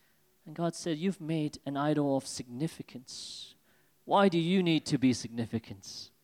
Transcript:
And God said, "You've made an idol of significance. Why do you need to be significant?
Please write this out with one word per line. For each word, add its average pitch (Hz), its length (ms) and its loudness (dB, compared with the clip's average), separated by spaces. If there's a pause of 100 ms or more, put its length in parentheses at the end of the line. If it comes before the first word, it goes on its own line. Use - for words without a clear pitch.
(440)
And 156 100 -16
God 165 200 -2
said, 165 240 -4
"You've 180 220 -2
made 151 460 -2
an 139 100 -4
idol 147 400 2
of 131 100 -4
significance. - 1300 -10 (500)
Why 196 240 6
do 170 100 2
you 180 240 4
need 165 240 4
to 143 120 2
be 127 140 6
significant? 113 1000 -8 (140)